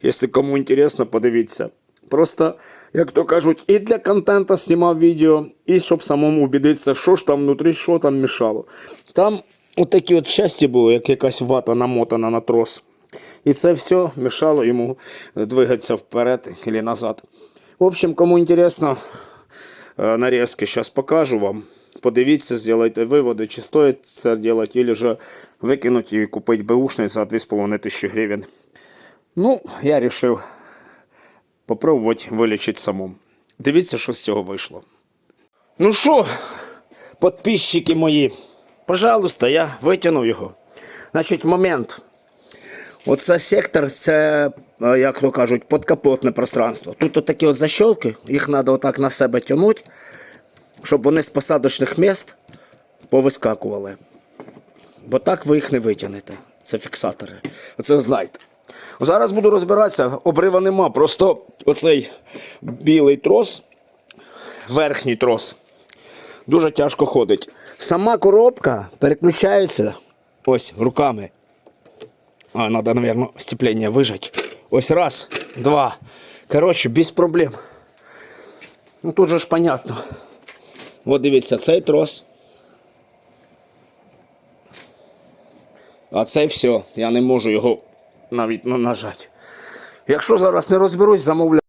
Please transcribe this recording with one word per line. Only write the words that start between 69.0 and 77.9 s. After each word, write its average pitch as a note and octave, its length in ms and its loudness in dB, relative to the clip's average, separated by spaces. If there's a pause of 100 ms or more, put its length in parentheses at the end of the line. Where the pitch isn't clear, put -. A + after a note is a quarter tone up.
ось B2+ 340 0
руками. A#2+ 500 -2 (1200)
А, A2+ 160 -4
надо, A2+ 240 -2
наверно, A#2+ 440 -2
сцеплення A2+ 520 -2
вижать. A#2 640 -4 (140)
Ось B2+ 220 0
раз, D#3+ 380 0 (280)
два. C3+ 400 0 (500)
Коротше, D#3 420 2
без D#3+ 220 0
проблем. E3 400 0 (1500)